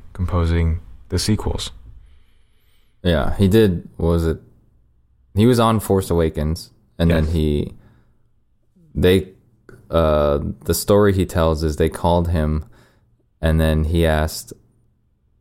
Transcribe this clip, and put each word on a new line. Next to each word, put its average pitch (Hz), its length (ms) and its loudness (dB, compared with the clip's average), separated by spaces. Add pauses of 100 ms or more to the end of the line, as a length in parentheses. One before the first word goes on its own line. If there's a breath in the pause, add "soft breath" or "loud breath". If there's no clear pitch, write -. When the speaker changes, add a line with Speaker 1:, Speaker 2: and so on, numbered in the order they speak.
(120)
Speaker 1:
composing 82 680 -2 (280)
the 92 120 -4
sequels. - 500 -4 (1300)
Speaker 2:
Yeah, 85 340 0
he 101 120 4
did, 95 480 2
what 85 120 -2
was 85 180 2
it? 78 120 -2 (960)
He 107 120 4
was 123 120 4
on 113 220 2
Force 95 300 -2
Awakens, 80 600 -2 (280)
and 85 120 2
then 82 140 2
Speaker 1:
Yes. 80 80 -4
Speaker 2:
he, 76 400 -2 (1200 soft breath)
they, 90 340 2 (640)
uh, 76 500 2 (240)
the 85 100 -2
story 101 400 2
he 92 100 0
tells 80 400 0
is 76 120 -2
they 80 120 0
called 87 400 -2
him, 78 380 -2 (760 soft breath)
and 80 180 0
then 78 260 2
he 82 200 0
asked, 78 480 -2 (880)